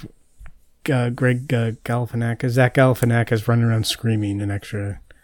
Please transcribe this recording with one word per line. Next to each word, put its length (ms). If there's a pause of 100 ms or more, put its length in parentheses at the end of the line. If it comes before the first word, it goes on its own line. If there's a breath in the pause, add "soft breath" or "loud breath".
(920)
uh, 180
Greg, 420
uh, 200 (100)
Galifianakis, 680
Zach 240
Galifianakis 760
running 160
around 220
screaming 560
an 80
extra 500 (240 soft breath)